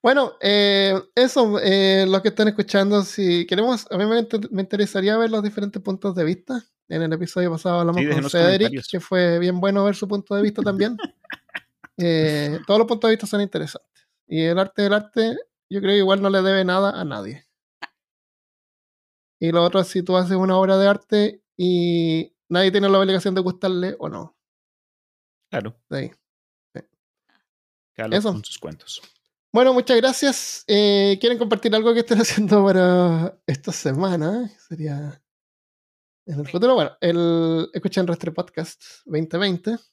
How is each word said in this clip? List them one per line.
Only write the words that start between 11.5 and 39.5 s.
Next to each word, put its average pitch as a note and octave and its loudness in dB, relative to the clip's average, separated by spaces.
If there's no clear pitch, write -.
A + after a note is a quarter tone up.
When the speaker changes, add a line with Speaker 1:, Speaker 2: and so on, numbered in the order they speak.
Speaker 1:
Eh, D#3 0
todos G3+ 4
los A3 2
puntos A3+ 0
de A3 4
vista G#3+ -10
son G3+ -2
interesantes. - -10
Y D#3+ -4
el E3+ 0
arte G3 -2
del G3+ 2
arte, A3 -2
yo G3 -6
creo F#3+ 0
que G#3 4
igual G3 4
no G3 2
le G3 2
debe F#3+ 2
nada F#3+ 0
a F3+ -6
nadie. A2+ -10
Y E3 -2
lo E3+ 2
otro, F3 2
si F3+ -4
tú F3+ 0
haces F#3 0
una F#3+ 2
obra F#3+ 4
de G3 4
arte G#3 0
y E3+ 0
nadie F#3 2
tiene G3 0
la G3 4
obligación F#3+ 0
de F#3+ 0
gustarle F#3 -4
o D#3 -10
no. - -14
Speaker 2:
Claro. A2+ -8
Speaker 1:
Sí. C#3 -8
Sí. - -12
Speaker 2:
Cada A2 -8
loco E3+ -2
Speaker 1:
Eso. G#3 -2
Speaker 2:
con G#2 -8
sus - -14
cuentos. - -16
Speaker 1:
Bueno, B3+ 4
muchas B3 4
gracias. C4 -2
Eh, G3+ 4
¿quieren A#3 2
compartir A3 0
algo A3 2
que A#3 2
estén A3+ 2
<laughs> A3+ 4
haciendo G#3 2
para F3+ 2
esta D#3 -6
semana? F3 -2
Sería D3 -10
en D3 -8
el D3 -8
Speaker 3:
Sí. - -14
Speaker 1:
futuro. A#3+ 2
Bueno, D#3 0
el, E3 0
escuchen F#3 -2
Rastre E3+ -6
Podcast - -10
veinte D#3+ -6
veinte. G3 -4